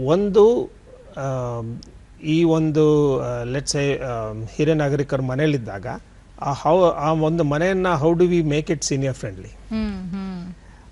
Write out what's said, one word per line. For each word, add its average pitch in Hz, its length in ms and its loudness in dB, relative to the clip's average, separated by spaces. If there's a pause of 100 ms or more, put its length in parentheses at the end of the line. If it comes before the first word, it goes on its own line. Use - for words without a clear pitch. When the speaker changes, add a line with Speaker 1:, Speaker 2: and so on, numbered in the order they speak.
Speaker 1:
ಒಂದು, 202 600 4 (520)
ಆ, 127 440 -6 (600)
ಈ 160 200 2
ಒಂದು, 151 760 4
ಆ, 120 240 -4
let's 131 280 -4
say, 143 260 0
ಆ, 117 360 -6 (220)
ಹಿರಿಯ 156 180 2
ನಾಗರಿಕರು 143 500 0
ಮನೆಯಲ್ಲಿದ್ದಾಗ 127 640 -2 (540)
ಆ 135 100 -2
how, 165 400 4
ಆ 156 200 -2
ಒಂದು 160 320 0
ಮನೆಯನ್ನ 180 440 0 (160)
how 170 120 2
do 175 120 4
we 175 160 2
make 151 240 0
it 156 120 -2
senior 135 380 -2
friendly? 98 300 -12
Speaker 2:
ಹ್ಮ್, 202 640 -8
ಹ್ಮ್. 185 420 -10 (380)